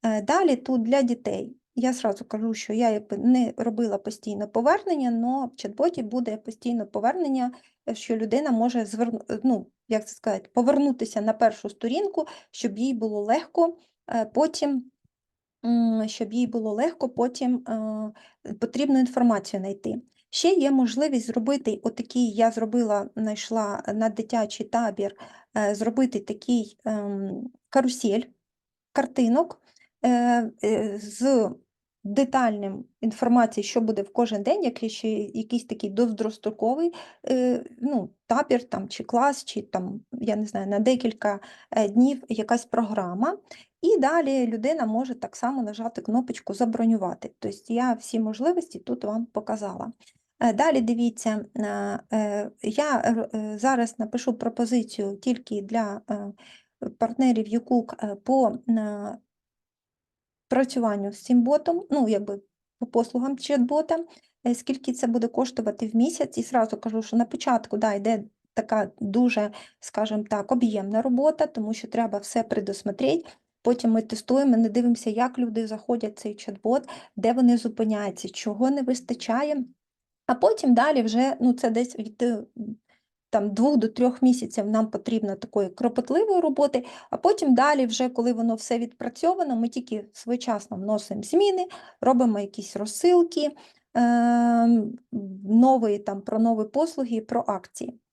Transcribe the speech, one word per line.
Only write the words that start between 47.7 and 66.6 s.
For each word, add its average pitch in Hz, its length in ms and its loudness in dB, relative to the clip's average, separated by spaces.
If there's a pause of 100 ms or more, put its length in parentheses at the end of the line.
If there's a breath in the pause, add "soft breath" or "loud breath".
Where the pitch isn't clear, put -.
я 240 200 0
всі 226 260 -4
можливості 247 600 -2
тут 247 240 -8
вам 220 220 -4
показала. 214 680 -8 (480 soft breath)
Е, 233 140 4
далі 269 280 4
дивіться, 226 640 0 (100)
е, 202 440 -4 (140)
е, 208 380 -2 (100)
я 269 440 0
р-, 226 280 0
е, 214 240 -6
зараз 233 420 0
напишу 233 340 -2
пропозицію 226 840 -2
тільки 233 440 -4
для, 208 480 -4
е, 202 240 -6 (640 soft breath)
партнерів 226 500 2
ЮКУК, 233 560 -2
е, 208 120 -6
по, 247 420 0 (120)
е, 208 480 -2 (1300)
працюванню 233 600 0
з - 120 -18
цим 247 200 4
ботом, 302 460 2
ну, 269 200 2
якби 202 320 -2 (380)
по 240 60 -6
послугам 247 500 -2
чат-бота, 294 720 0 (420 soft breath)
е, 240 80 2
скільки 262 380 -6
це 247 140 -2
буде 233 200 0
коштувати 233 600 -4
в 214 80 -4
місяць. 285 420 0
І 233 60 -4
зразу 220 340 0